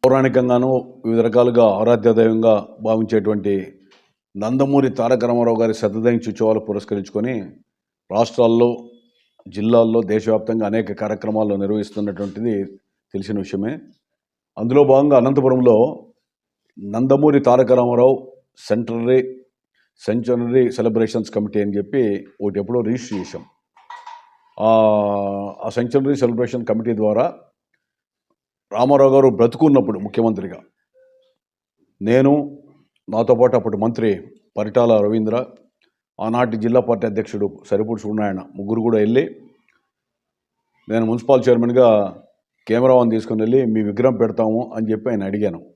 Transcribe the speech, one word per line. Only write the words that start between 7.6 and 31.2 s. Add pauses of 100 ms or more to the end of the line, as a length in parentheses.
రాష్ట్రాల్లో, (580)
జిల్లాల్లో,
దేశవ్యాప్తంగా
అనేక
కార్యక్రమాలు
నిర్వహిస్తున్నటువంటిది (480)
తెలిసిన
విషయమే. (800)
అందులో
భాగంగా
అనంతపురంలో (760)
నందమూరి
తారక
రామారావు (240)
సెంటనరీ, (560)
సెంచనరీ
సెలబ్రేషన్స్
కమిటీ
అని
చెప్పి (160)
ఒకటి
ఎప్పుడో
రిజిస్టర్
చేశాం. (1120)
ఆ, (960)
ఆ
సెంచనరీ
సెలబ్రేషన్
కమిటీ
ద్వారా (1400)
రామారావు
గారు
బ్రతుకున్నప్పుడు
ముఖ్యమంత్రిగా (1400)